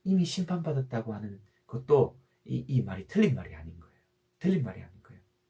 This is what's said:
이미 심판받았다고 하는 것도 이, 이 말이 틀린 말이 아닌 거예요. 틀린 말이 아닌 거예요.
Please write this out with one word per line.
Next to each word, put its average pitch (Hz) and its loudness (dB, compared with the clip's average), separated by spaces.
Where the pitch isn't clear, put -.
이미 190 4
심판받았다고 147 -2
하는 104 -10
것도 131 2
이, 127 -4
이 123 2
말이 95 -8
틀린 190 4
말이 90 -8
아닌 82 -16
거예요. - -20
틀린 180 2
말이 92 -8
아닌 - -20
거예요. - -20